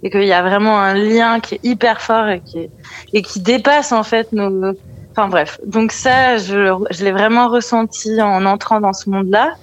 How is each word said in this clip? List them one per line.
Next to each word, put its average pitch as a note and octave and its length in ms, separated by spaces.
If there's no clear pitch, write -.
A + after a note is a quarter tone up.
et F#3+ 80
qu'il G3+ 140
y G3 60
a F3+ 120
vraiment G#3 360
un G3 140
lien A3+ 460
qui - 160
est - 80
hyper A#3 360
fort A3 300
et F3+ 120
qui - 180
est, E3 100
et G3+ 120
qui - 160
dépasse, C4 520
en A3 120
fait, A3+ 280
nos, G3 420
enfin, G3 160
bref. D#3+ 360
Donc A3 260
ça, B3+ 460
je, G3 340
je F3+ 120
l'ai G3 80
vraiment A3 380
ressenti A3+ 720
en G3 240
entrant G#3 360
dans G3 120
ce - 160
monde-là. G3 540